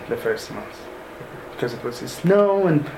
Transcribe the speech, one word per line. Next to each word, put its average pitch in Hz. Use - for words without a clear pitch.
the 113
first 110
month 104
because 117
it 120
was 120
snow 196
and 147